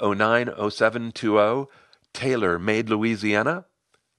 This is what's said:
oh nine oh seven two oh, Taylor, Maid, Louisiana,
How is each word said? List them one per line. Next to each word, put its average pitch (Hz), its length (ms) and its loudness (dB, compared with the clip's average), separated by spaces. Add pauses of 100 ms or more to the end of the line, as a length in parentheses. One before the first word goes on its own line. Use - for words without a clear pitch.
oh 104 120 2
nine 113 440 2
oh 104 120 -2
seven 113 440 -2
two 104 260 2
oh, 120 300 2 (440)
Taylor, 113 460 -2
Maid, 110 320 -2
Louisiana, 110 760 0 (520)